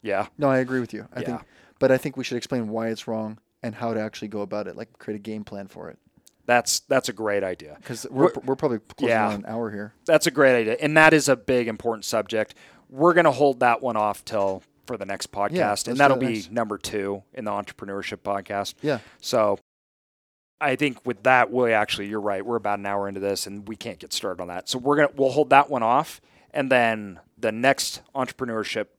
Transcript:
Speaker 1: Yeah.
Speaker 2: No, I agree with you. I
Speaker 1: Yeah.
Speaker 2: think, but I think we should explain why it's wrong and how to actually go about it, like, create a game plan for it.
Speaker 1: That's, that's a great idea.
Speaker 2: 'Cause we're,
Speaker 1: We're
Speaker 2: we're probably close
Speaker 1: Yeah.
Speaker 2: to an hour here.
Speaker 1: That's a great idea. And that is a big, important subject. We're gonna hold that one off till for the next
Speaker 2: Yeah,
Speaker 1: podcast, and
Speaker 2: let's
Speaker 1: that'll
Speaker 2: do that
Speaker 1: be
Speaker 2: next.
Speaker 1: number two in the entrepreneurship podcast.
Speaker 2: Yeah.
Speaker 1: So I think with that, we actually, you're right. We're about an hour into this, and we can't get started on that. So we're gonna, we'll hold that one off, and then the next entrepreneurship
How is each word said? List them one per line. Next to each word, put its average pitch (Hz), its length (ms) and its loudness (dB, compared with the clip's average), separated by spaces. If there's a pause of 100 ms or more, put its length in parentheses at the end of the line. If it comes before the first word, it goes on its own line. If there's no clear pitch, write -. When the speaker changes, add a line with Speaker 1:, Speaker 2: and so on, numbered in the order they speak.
Speaker 1:
Yeah. 101 240 -2 (100)
Speaker 2:
No, 143 140 2
I 131 80 4
agree 131 220 -2
with 117 120 -6
you. 104 220 -12
I 123 60 -10
Speaker 1:
Yeah. - 60 -6
Speaker 2:
think, 120 140 -8 (380)
but 131 140 4
I 131 60 6
think 135 180 -6
we 131 80 -8
should 123 120 -6
explain 117 320 -4
why 113 200 -4
it's 113 200 -8
wrong 110 300 -6 (240)
and 113 140 -8
how 117 180 -4
to 110 60 -2
actually 107 280 -8
go 104 140 -6
about 101 240 -6
it, 87 100 -12
like, - 220 -16
create 107 180 -10
a 101 60 -12
game 107 220 -10
plan 98 240 -14
for 87 200 -16
it. - 100 -18 (460)
Speaker 1:
That's, - 360 2
that's - 280 0
a 117 60 -8
great 101 280 -2
idea. 87 400 -8
Speaker 2:
'Cause - 280 -12
we're, 135 140 2
Speaker 1:
We're 170 200 0
Speaker 2:
we're 131 120 -2
probably 123 240 -2
close - 280 -6
Speaker 1:
Yeah. 107 220 2
Speaker 2:
to 104 60 -4
an 101 100 -10
hour 113 240 -6
here. 104 240 -12 (100)
Speaker 1:
That's 156 220 4
a 170 40 2
great 135 300 6
idea. 113 220 0
And 151 160 0
that 156 160 10
is 147 160 4
a 131 60 6
big, 123 320 0
important 110 360 -6
subject. 107 500 -2 (360)
We're 160 240 4
gonna 165 180 6
hold 131 280 2
that 120 200 4
one 120 160 -2
off 107 300 0
till 98 360 -2 (240)
for 117 120 -8
the 98 80 -8
next 95 260 -10
Speaker 2:
Yeah, 101 80 -8
Speaker 1:
podcast, 104 480 -2
and 123 80 -4
Speaker 2:
let's - 40 -6
Speaker 1:
that'll 135 180 6
Speaker 2:
do 127 80 -2
that 117 60 -2
Speaker 1:
be - 80 -2
Speaker 2:
next. 90 120 -14
Speaker 1:
number 110 240 -4
two 98 460 -6 (100)
in 113 140 -10
the 104 40 -4
entrepreneurship 101 680 -8
podcast. 98 640 -6
Speaker 2:
Yeah. 143 160 -2 (240)
Speaker 1:
So 107 360 2 (1040)
I 135 160 -2
think 135 300 -2
with 120 160 -6
that, 127 280 6
we 120 220 2
actually, 104 360 0
you're 107 120 -4
right. 101 240 -2
We're 117 120 -2
about 104 240 -2
an 101 40 -12
hour 101 240 -2
into 98 120 -8
this, 98 260 -2
and 101 200 -14
we 110 100 -12
can't 101 220 -12
get 90 140 -14
started 92 300 -6
on 87 60 -8
that. 87 200 -10
So 127 100 -4
we're 139 180 2
gonna, 147 200 4
we'll 135 140 2
hold 135 180 2
that 139 220 8
one 127 120 -2
off, 127 380 0 (300)
and 135 200 -2
then 110 500 2 (180)
the 113 140 -2
next 123 500 0 (120)
entrepreneurship 113 720 -6 (100)